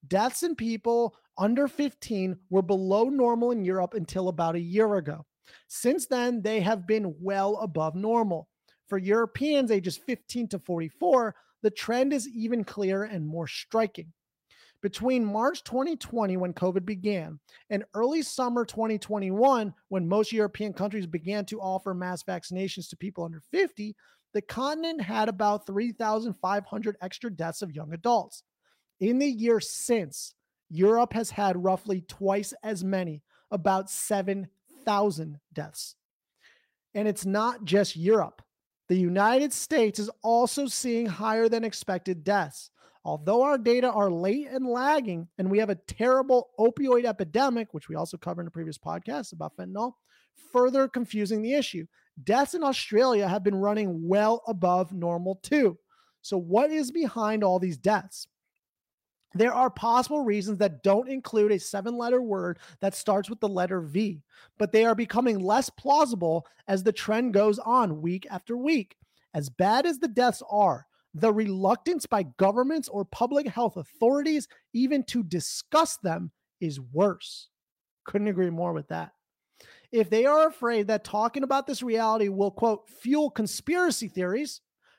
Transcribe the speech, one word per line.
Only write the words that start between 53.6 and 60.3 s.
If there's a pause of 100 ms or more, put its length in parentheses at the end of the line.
well
above
normal
too. (420)
So
what
is
behind
all
these
deaths? (1040)
There
are
possible
reasons